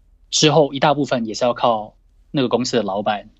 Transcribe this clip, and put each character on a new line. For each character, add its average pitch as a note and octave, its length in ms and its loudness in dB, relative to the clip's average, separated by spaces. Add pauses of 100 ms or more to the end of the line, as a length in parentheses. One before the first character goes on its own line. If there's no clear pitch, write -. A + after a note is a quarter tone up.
(300)
之 D3+ 200 2
后 C#3+ 240 4
一 C3+ 60 -8
大 D3 120 4
部 C#3+ 140 -2
分 A#2+ 180 -2
也 G#2+ 80 -8
是 B2 140 -2
要 A#2+ 80 0
靠 A2 400 -2 (360)
那 C#3+ 120 -2
个 A#2+ 80 0
公 B2 160 0
司 - 100 -2
的 A2 60 0
老 G2+ 180 -4
板、 G#2 400 -4